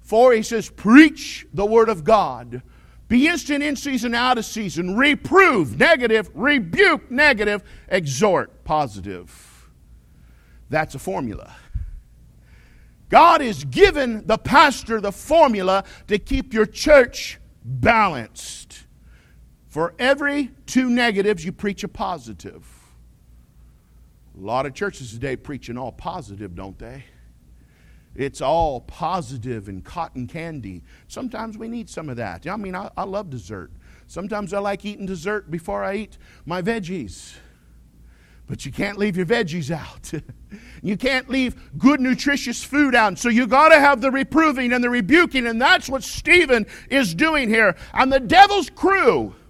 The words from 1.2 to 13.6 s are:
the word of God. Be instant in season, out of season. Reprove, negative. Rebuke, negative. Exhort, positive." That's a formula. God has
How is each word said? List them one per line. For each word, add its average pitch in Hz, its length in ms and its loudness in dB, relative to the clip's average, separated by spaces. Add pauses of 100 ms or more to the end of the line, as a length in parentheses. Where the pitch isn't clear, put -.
the 190 140 -4
word 220 240 4
of 165 140 -4
God. 131 580 0 (460)
Be 254 200 4
instant 294 340 -2
in 294 140 -4
season, 247 380 -4
out 247 240 0
of 214 80 -8
season. 180 500 -6
Reprove, 269 840 2
negative. 240 560 2
Rebuke, 269 760 0
negative. 214 520 0 (280)
Exhort, 156 720 0
positive." 101 840 -6 (1200)
That's 156 240 -2
a 139 40 -12
formula. 143 560 -8 (1500)
God 311 340 6
has 190 220 -6